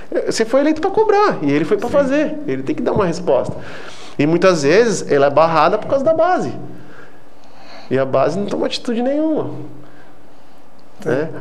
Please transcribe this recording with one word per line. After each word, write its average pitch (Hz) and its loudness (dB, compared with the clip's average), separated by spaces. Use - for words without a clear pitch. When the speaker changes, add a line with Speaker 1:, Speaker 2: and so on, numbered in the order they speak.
Speaker 1:
você - 0
foi 269 2
eleito 311 2
pra 370 0
cobrar, 415 4
e 139 2
ele 151 2
foi 214 2
pra 240 -2
Speaker 2:
Sim. - -4
Speaker 1:
fazer. 285 2
Ele 131 -2
tem - -2
que - -6
dar 240 0
uma 214 2
resposta. 143 0
E 143 2
muitas 170 4
vezes, 185 4
ela 143 6
é 139 4
barrada 160 4
por - -6
causa 277 2
da 320 4
base. 320 2
E 131 2
a 135 2
base 139 2
não 202 -2
toma 240 -2
atitude 240 -2
nenhuma. 285 0
Speaker 2:
Tá. 139 -4
Speaker 1:
Né? 147 0